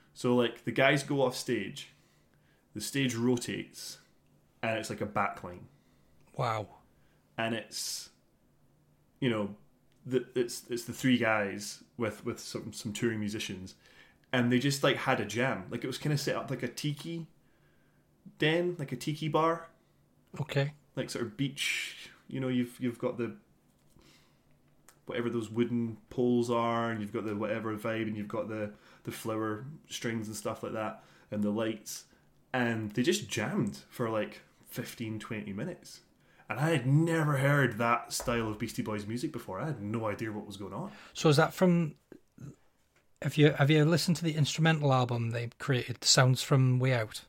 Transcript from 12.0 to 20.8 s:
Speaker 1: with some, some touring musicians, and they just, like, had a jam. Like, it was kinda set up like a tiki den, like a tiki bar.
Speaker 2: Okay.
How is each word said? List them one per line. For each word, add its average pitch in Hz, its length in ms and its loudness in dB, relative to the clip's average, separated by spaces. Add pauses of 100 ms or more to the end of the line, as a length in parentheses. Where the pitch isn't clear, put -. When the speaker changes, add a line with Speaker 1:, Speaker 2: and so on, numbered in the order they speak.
Speaker 1:
with 113 140 -6
some, 107 320 -10
some 107 220 -8
touring 110 260 0
musicians, 104 560 -6 (560)
and 123 180 2
they 123 100 6
just, 139 220 0
like, 139 140 4
had 127 240 0
a 104 60 -2
jam. 107 440 -2
Like, 120 140 -8
it - 40 -4
was 131 100 -6
kinda 147 200 0
set 143 200 -2
up 127 120 -6
like 131 140 -6
a 127 60 -4
tiki 160 580 -6 (1120)
den, 165 400 2
like 147 140 -4
a - 20 -6
tiki 156 320 -4
bar. 160 400 2 (720)
Speaker 2:
Okay. 143 320 0 (240)